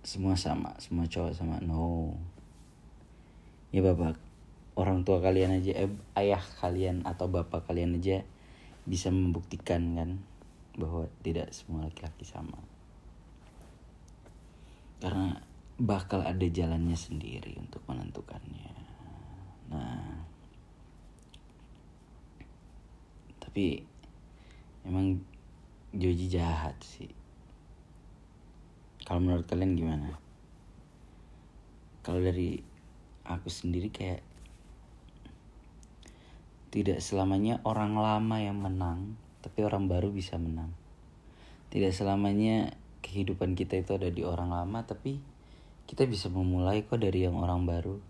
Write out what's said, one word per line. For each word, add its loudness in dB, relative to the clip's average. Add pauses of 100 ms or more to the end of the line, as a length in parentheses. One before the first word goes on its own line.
semua 2
sama, -2
semua 0
cowok 0
sama. -2
No. 0 (1600)
Ya, 8
bapak, 6 (640)
orang 4
tua 4
kalian 6
aja, 2
eh, 0 (240)
ayah 4 (240)
kalian 0
atau -2
bapak 0
kalian 2
aja 2 (640)
bisa 0
membuktikan 2
kan -4 (560)
bahwa -2 (160)
tidak -2
semua -6
laki-laki -12
sama. -10 (2500)
Karena 0 (320)
bakal 2
ada 2
jalannya 2
sendiri -8
untuk -12
menentukannya. -10 (1040)
Nah, -8 (3250)
tapi 0 (1040)
emang 2 (720)
Joji 2
jahat 0
sih. -16 (1900)
Kalau 2
menurut 4
kalian 4
gimana? -2 (1800)
Kalau 0
dari 2 (640)
aku -6
sendiri -2
kayak -4 (2500)
tidak 2
selamanya 2
orang 0
lama 2
yang -2
menang, -2 (240)
tapi -2
orang 2
baru 2
bisa -4
menang. -2 (960)
Tidak 4
selamanya 4 (240)
kehidupan 0
kita 0
itu 0
ada 0
di -2
orang 0
lama, -2
tapi -6 (640)
kita 2
bisa 0
memulai 4
kok 0
dari 4
yang 2
orang 2
baru. 0 (140)